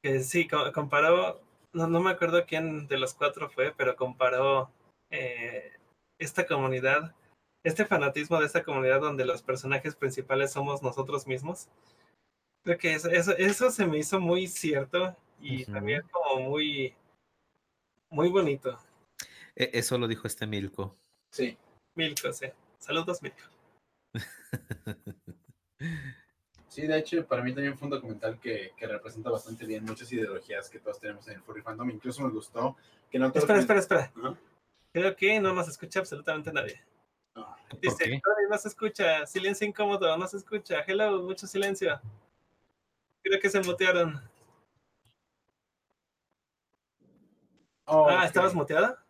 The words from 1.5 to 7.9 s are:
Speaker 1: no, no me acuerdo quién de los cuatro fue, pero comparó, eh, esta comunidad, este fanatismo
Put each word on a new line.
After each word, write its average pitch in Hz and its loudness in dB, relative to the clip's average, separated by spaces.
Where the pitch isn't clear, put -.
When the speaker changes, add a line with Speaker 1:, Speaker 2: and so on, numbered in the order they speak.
Speaker 1:
no, 165 0
no 170 4
me 185 4
acuerdo 175 2
quién 156 -4
de 139 0
los 131 -2
cuatro 147 -2
fue, 143 0
pero 127 0
comparó, 131 2
eh, 120 -8
esta 175 -2
comunidad, 135 2
este 165 2
fanatismo 151 0